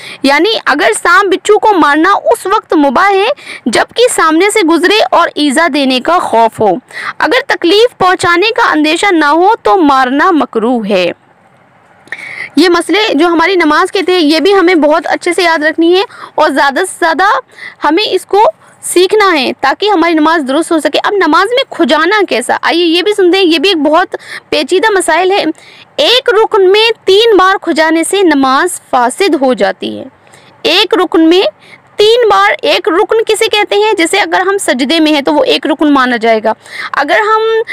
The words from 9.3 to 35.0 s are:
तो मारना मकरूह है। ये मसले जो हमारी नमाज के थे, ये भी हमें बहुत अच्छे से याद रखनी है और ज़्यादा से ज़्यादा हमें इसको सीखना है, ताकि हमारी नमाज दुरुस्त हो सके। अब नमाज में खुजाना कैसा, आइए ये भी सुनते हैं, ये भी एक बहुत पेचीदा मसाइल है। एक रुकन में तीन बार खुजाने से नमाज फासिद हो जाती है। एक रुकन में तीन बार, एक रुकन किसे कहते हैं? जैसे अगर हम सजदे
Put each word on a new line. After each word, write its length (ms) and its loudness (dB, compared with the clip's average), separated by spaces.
तो 120 2
मारना 560 2
मकरूह 540 -2
है। 260 0
ये 100 4
मसले 400 0
जो 200 0
हमारी 280 0
नमाज 340 0
के 120 -2
थे, 160 0
ये 220 0
भी 120 2
हमें 280 2
बहुत 260 0
अच्छे 260 -4
से 120 0
याद 200 0
रखनी 280 0
है 120 2
और 120 2
ज़्यादा 340 0
से 140 -12
ज़्यादा 420 0
हमें 220 0
इसको 400 0
सीखना 460 2
है, 240 -2
ताकि 360 -2
हमारी 260 2
नमाज 280 0
दुरुस्त 300 -2
हो 80 0
सके। 180 -2
अब 160 -4
नमाज 360 2
में 200 -2
खुजाना 520 0
कैसा, 420 -2
आइए 200 0
ये 180 0
भी 120 -2
सुनते 240 2
हैं, 60 2
ये 140 2
भी 120 0
एक 140 -2
बहुत 240 2
पेचीदा 400 -2
मसाइल 420 0
है। 140 -2
एक 300 0
रुकन 320 2
में 300 2
तीन 300 4
बार 200 2
खुजाने 480 0
से 180 -2
नमाज 480 2
फासिद 420 0
हो 200 0
जाती 440 -4
है। 80 -14
एक 280 0
रुकन 260 0
में 260 4
तीन 300 2
बार, 220 2
एक 380 -2
रुकन 340 0
किसे 260 -2
कहते 280 -2
हैं? 200 0
जैसे 220 -2
अगर 240 -2
हम 160 -2
सजदे 420 -2